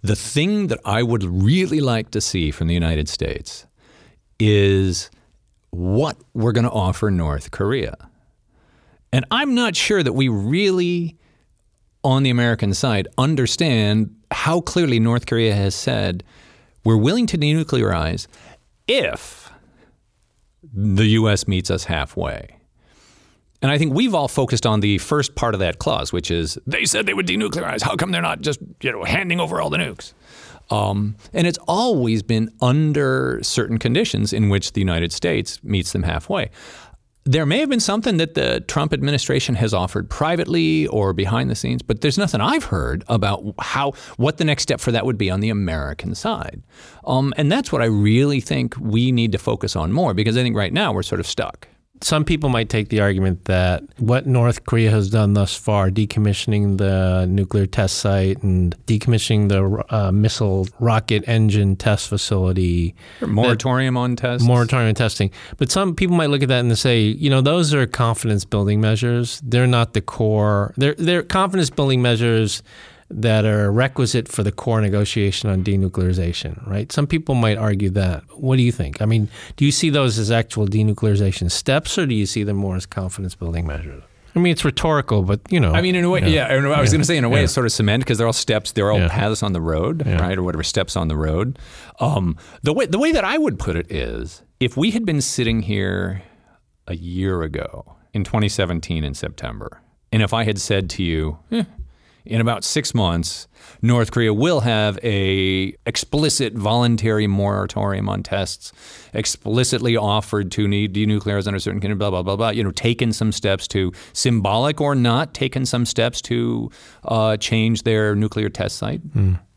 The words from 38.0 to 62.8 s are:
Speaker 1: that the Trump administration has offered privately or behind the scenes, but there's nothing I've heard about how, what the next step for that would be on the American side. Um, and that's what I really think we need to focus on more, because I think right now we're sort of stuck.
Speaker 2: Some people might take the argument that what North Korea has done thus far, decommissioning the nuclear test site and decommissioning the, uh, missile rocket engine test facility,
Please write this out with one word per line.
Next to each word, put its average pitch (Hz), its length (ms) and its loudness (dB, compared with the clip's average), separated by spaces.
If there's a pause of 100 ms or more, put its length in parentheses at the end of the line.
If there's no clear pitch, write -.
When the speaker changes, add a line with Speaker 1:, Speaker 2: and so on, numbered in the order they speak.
Speaker 1:
that 160 180 -2
the - 320 0
Trump 147 260 -2
administration 135 640 -2
has 110 180 0
offered - 360 -2
privately 160 800 0
or 98 240 0
behind 101 380 0
the 117 60 -2
scenes, 123 260 -4
but 110 200 -4
there's 147 160 0
nothing 202 220 0
I've 302 260 0
heard 92 440 -4
about 101 340 0 (160)
how, 139 340 -4 (240)
what 151 200 0
the 170 80 0
next 151 180 0
step 127 160 -2
for - 120 -2
that 113 140 0
would 120 120 -2
be 101 120 0
on 92 120 0
the 107 80 0
American 80 680 -4
side. - 460 -8 (440)
Um, 131 300 0
and 151 160 0
that's - 200 -2
what 131 100 0
I 117 40 2
really 113 540 4
think 127 400 -4
we 120 320 0
need 117 220 2
to 104 40 -2
focus - 380 -4
on 85 160 -2
more, 139 220 0
because 107 240 0
I 127 60 2
think 120 120 0
right 101 180 0
now 160 200 0
we're 92 100 -2
sort - 160 -4
of 85 80 -6
stuck. - 400 -8 (340)
Speaker 2:
Some 156 220 0
people 151 240 0
might 117 220 0
take 107 180 0
the 107 140 0
argument 95 420 2
that 90 400 2 (140)
what 123 280 0
North 123 380 2
Korea 113 260 2
has 104 200 2
done 104 240 4
thus 101 200 2
far, 101 360 2
decommissioning 104 880 0
the 95 520 2
nuclear 98 360 2
test 95 320 0
site 98 440 0
and 90 320 2 (120)
decommissioning 107 640 2
the, 98 340 2 (100)
uh, 101 200 0
missile 101 520 2 (140)
rocket 110 480 0
engine 104 480 4
test 101 320 0
facility, 92 880 0 (260)